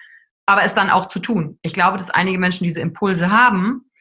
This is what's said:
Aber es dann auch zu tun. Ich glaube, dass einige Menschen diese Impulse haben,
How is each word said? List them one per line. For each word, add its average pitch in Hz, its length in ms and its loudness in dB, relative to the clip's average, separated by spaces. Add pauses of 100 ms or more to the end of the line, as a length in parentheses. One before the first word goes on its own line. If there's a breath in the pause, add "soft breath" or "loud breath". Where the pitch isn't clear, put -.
(460 loud breath)
Aber 196 180 4
es 196 100 0
dann 196 160 0
auch 180 180 2
zu - 120 -8
tun. 175 420 -4
Ich 160 120 -6
glaube, 190 240 0
dass 185 140 -10
einige 185 280 0
Menschen 180 260 0
diese 170 160 -4
Impulse 175 500 -2
haben, 226 580 2 (120 loud breath)